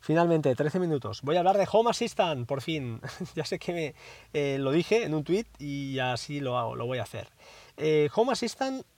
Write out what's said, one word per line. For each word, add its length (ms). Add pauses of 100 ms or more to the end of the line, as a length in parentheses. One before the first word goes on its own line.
finalmente, 540
trece 240
minutos, 440
voy 140
a 20
hablar 180
de 160
Home 160
Assistant, 580
por 140
fin. 400 (160)
<laughs> 180
Ya 120
sé 120
que 140
me, 220 (400)
eh, 240
lo 120
dije 340
en 100
un 100
tuit 240 (100)
y 400
así 420
lo 180
hago, 180
lo 80
voy 140
a 60
hacer. 260 (480)
Eh, 360
Home 180
Assistant 520 (140)